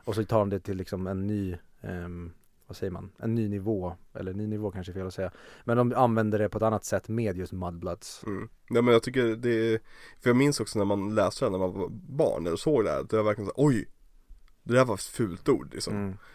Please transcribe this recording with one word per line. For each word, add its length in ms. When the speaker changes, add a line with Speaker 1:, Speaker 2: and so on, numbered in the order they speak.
Speaker 1:
Och 100
så 100
tar 140
de 120
det 100
till, 160
liksom, 300
en 200
ny, 300
ehm, 520
vad 100
säger 140
man? 280
En 160
ny 140
nivå. 480
Eller 200
ny 120
nivå 240
kanske 220
är 20
fel 120
att 80
säga. 160
Men 120
de 180
använder 440
det 100
på 100
ett 60
annat 200
sätt 240
med 280
just 160
Mudbloods. 760
Speaker 2:
Mm. 220
Ja, 140
men 100
jag 100
tycker 200
det 380
är, 60
för 100
jag 60
minns 240
också 180
när 80
man 280
läste 300
det 60
när 80
man 140
var 180
barn 560
eller 100
såg 280
det 60
här, 200
det 60
var 80
verkligen 260
så, 60
"Oj, 300
det 120
där 100
var 100
ett 80
fult 460
ord", 260
liksom. 200
Speaker 1:
Mm. 220